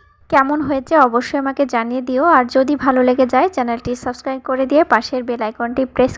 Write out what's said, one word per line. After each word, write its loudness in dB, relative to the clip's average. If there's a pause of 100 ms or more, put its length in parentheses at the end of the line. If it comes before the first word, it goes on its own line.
(300)
কেমন 2
হয়েছে -2
অবশ্যই 2
আমাকে -2
জানিয়ে -4
দিও। -2 (120)
আর 4 (100)
যদি 2
ভালো 0
লেগে 2
যায় 2
চ্যানেলটি -4
সাবস্ক্রাইব -8
করে -2
দিয়ে 4
পাশের -2
বেল -6
আইকনটি -4
প্রেস 0